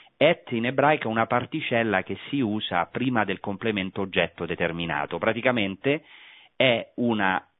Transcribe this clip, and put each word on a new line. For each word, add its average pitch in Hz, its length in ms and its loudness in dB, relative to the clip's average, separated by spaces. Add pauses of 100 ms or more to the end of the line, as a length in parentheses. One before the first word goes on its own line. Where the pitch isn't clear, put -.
(180)
Et 165 340 2
in 117 140 0
ebraico 135 420 2
è - 20 -2
una 113 160 2
particella 120 760 0
che 95 160 -8 (100)
si 139 120 -2
usa 107 520 0
prima 120 320 0
del 95 160 -4
complemento 101 640 -4
oggetto 90 420 0
determinato. 82 720 -4
Praticamente 113 880 -2 (520)
è 120 400 2
una, 107 460 2 (180)